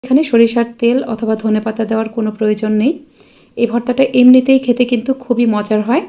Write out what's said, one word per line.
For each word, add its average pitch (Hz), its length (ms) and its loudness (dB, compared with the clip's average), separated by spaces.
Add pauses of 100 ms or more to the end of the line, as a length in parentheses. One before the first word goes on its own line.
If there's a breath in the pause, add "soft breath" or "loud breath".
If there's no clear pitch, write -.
এখানে 262 200 0
সরিষার 233 440 2 (120)
তেল 240 180 0 (160)
অথবা 220 220 -4
ধনেপাতা 220 500 -4
দেওয়ার 220 300 -4
কোনো 214 220 -2
প্রয়োজন 214 340 -2 (100)
নেই। 277 120 0 (640 soft breath)
এই 233 140 2
ভর্তাটা 240 320 0 (160)
এমনিতেই 254 460 6
খেতে 247 200 0
কিন্তু 240 280 -4
খুবই 240 400 -2
মজার 208 340 -2
হয়। 269 220 0